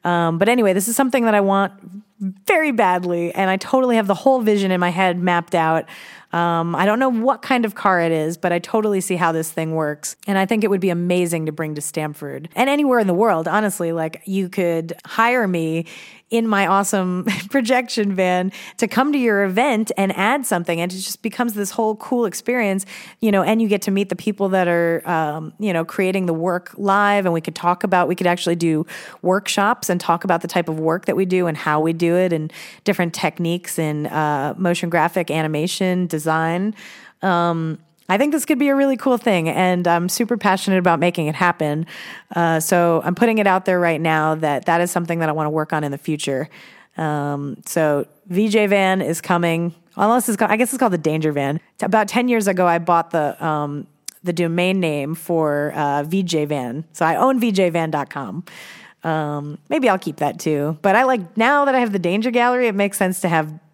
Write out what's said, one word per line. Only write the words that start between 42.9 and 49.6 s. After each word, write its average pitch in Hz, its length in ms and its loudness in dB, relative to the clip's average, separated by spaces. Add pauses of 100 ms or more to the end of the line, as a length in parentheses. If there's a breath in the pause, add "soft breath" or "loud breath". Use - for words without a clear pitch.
I'm 175 100 0
putting 226 220 2
it 202 100 2
out 190 160 2
there 180 160 2
right 165 200 2
now 160 360 2
that 147 300 -2
that 170 160 4
is 175 100 0
something 170 280 -2
that 160 100 0
I - 20 0
wanna 151 180 0
work 156 220 -2
on 151 140 -2
in 143 60 -4
the 139 60 -6
future. 139 520 -4 (480 loud breath)
Um, 143 680 -4
so 147 400 0 (220)
V 202 220 2
J 208 180 2
Van 190 340 2
is 156 200 -4
coming, 170 520 0 (220)